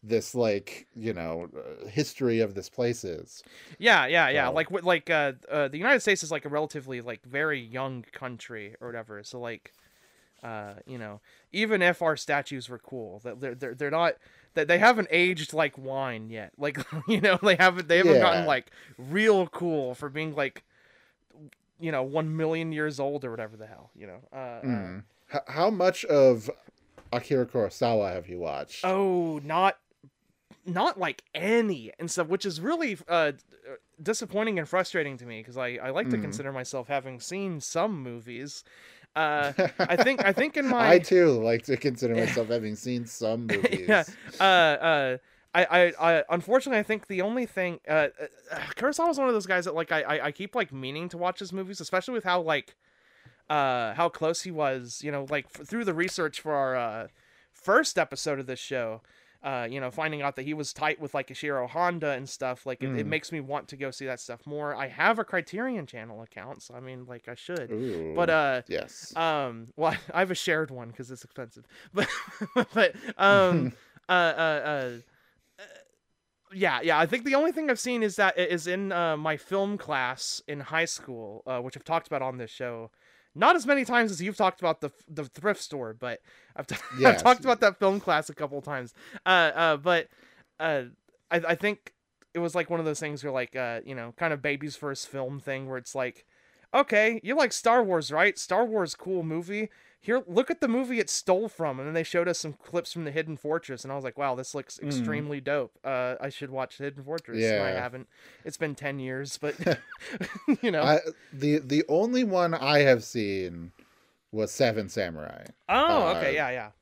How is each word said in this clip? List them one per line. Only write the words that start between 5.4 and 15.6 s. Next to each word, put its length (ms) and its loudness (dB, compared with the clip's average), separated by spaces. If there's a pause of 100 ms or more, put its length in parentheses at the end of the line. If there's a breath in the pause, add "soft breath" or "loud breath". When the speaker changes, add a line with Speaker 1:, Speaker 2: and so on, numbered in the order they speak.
Speaker 2:
uh, 180 0
the 100 -8
United 220 2
States 240 0
is, 80 -8
like, 140 -6
a 40 -8
relatively, 520 -6
like, 240 -12
very 340 -2
young 440 -8 (100)
country 680 -12
or 80 -12
whatever. 360 -12
So, 180 -14
like, 320 -12 (680 soft breath)
uh, 320 -12 (120)
you 100 -14
know, 220 -14 (320 soft breath)
even 320 0
if 180 2
our 160 2
statues 520 -4
were 100 -14
cool, 400 -14
that 220 -12
they're, 140 -6
they're, 200 -10
they're 160 -4
not, 240 2 (400 soft breath)
that 120 2
they 120 6
haven't 320 6
aged 420 2
like 240 0